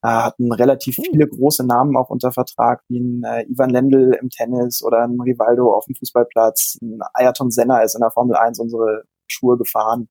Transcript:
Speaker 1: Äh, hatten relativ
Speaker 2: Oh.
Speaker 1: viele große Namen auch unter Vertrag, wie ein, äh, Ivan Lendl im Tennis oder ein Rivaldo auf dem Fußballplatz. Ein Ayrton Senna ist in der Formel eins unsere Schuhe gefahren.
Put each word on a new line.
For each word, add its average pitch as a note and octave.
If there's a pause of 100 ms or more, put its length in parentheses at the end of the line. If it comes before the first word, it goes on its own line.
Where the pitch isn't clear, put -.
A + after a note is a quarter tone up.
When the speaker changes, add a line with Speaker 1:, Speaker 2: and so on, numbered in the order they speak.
Speaker 1:
Äh, A2+
hatten A#2
relativ B2+
Speaker 2:
Oh. -
Speaker 1:
viele D3+
große C3
Namen B2+
auch B2+
unter B2+
Vertrag, A#2+
wie B2
ein, B2
äh, A#2
Ivan C3
Lendl C3
im B2+
Tennis A#2+
oder A#2
ein A#2+
Rivaldo A#2+
auf G#2
dem C3
Fußballplatz. -
Ein A2+ (120)
Ayrton B2+
Senna A#2+
ist A2+
in A#2
der A2+
Formel A#2+
eins A2+
unsere A2+ (280)
Schuhe B2
gefahren. A2+